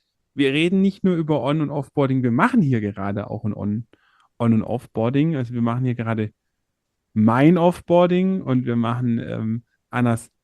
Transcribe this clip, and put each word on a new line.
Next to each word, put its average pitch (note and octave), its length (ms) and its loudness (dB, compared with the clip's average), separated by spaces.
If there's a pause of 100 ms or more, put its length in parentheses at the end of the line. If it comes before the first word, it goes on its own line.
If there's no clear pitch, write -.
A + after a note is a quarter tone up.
(340)
Wir C3+ 180 0
reden F3 280 0
nicht F#3+ 240 0
nur F#3 120 2
über D3+ 260 0
On- D3 180 0
und D3 100 -2
Offboarding. C3+ 520 -2
Wir B2 80 0
machen G3+ 320 2
hier C3 180 2
gerade G2+ 500 -6
auch A2+ 140 -8
ein G#2 100 -4
On-, G#2 320 -6 (520)
On- A#2 140 2
und A2 100 2
Offboarding. C3+ 720 -2
Also B2 180 -6
wir A#2+ 80 -2
machen A#2+ 220 -2
hier B2 100 -2
gerade A2 380 -4 (800)
mein B2+ 460 4
Offboarding F3+ 840 2
und B2+ 220 -2
wir A#2+ 120 -2
machen, A#2 420 -2
ähm, A2+ 460 -6 (260)
Annas A#2+ 400 -2 (140)